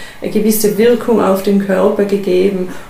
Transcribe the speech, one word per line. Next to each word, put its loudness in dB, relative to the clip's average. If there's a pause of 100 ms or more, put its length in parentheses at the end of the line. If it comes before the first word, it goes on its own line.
(220)
eine -6
gewisse 2
Wirkung 2
auf 0
den 0
Körper 0
gegeben 0 (200)